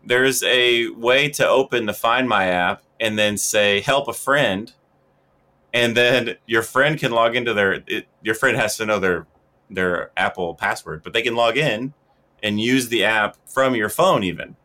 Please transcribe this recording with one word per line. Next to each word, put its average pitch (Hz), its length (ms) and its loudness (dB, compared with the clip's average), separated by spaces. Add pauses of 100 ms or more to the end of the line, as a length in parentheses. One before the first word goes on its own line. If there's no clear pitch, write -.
There's 127 380 2
a 120 480 2
way 131 400 2
to 131 180 0
open 117 380 2
the 101 80 -4
Find 123 340 0
My 101 200 2
app 90 340 0 (180)
and 107 180 -2
then 104 200 0
say, 101 420 2
"Help 139 260 0
a 117 60 -8
friend," 117 580 -2 (1000)
and 117 240 0
then 120 400 2 (100)
your 113 160 0
friend 143 360 0
can 135 120 -2
log 117 260 2
into 117 180 -2
their, 98 320 0
it, 104 200 -6 (140)
your 110 140 -2
friend 123 240 0
has 110 180 -2
to 113 80 -6
know 107 140 0
their, 87 280 -2 (440)
their 92 440 -2
Apple 90 400 -2
password, 85 480 -6
but 90 120 -16
they 117 80 0
can 117 120 -2
log 117 220 2
in 135 380 -4 (480)
and 104 180 -2
use 127 300 0
the 113 120 0
app 107 440 0
from 131 280 0
your 107 140 -2
phone 160 360 0
even. - 400 -8